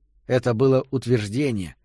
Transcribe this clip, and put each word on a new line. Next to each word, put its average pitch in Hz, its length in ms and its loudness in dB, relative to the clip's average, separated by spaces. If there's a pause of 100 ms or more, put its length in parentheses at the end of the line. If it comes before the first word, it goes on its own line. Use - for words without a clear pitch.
(280)
Это 123 260 2
было 131 380 2
утверждение. 117 920 -2